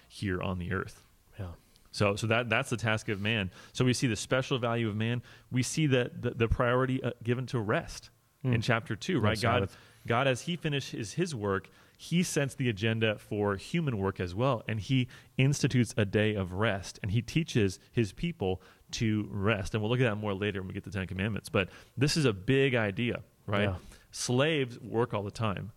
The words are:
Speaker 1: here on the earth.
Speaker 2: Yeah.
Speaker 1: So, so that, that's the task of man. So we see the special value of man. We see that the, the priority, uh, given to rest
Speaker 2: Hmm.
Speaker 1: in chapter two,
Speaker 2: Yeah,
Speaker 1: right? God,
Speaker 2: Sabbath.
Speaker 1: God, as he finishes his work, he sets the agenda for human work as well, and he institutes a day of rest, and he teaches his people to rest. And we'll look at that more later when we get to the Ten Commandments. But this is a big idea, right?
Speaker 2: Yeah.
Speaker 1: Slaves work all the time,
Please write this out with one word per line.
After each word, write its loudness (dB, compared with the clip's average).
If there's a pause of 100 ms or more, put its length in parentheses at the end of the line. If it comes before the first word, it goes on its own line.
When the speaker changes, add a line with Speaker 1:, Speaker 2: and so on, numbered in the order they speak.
Speaker 1:
here -2
on -2
the -4
earth. -6 (360)
Speaker 2:
Yeah. -8 (440)
Speaker 1:
So, 2
so -2
that, 2
that's 0
the 0
task 0
of -4
man. 0 (200)
So 0
we 4
see 0
the 0
special -2
value -2
of -2
man. -2 (300)
We 2
see 0
that 2
the, -2
the 2
priority, 2
uh, -2 (120)
given -2
to -2
rest -4 (320)
Speaker 2:
Hmm. 0
Speaker 1:
in 2
chapter 0
two, 0
Speaker 2:
Yeah, 4
Speaker 1:
right? 4
God, 4
Speaker 2:
Sabbath. -4 (280)
Speaker 1:
God, 2
as 2
he -6
finishes -6
his -2
work, -2 (280)
he 0
sets 0
the 0
agenda 2
for 0
human -2
work 0
as -4
well, 0
and -2
he 2 (300)
institutes 2
a 2
day 2
of -2
rest, -2
and -4
he 2
teaches 0 (140)
his 0
people -4 (300)
to 0
rest. -2
And 0
we'll 0
look 2
at 4
that -2
more -2
later -2
when -8
we -10
get -8
to -12
the -6
Ten -4
Commandments. -4
But 0 (260)
this 0
is 2
a 4
big 2
idea, -2 (260)
right? 2
Speaker 2:
Yeah. -2 (360)
Speaker 1:
Slaves 0
work -2
all -2
the -6
time, -4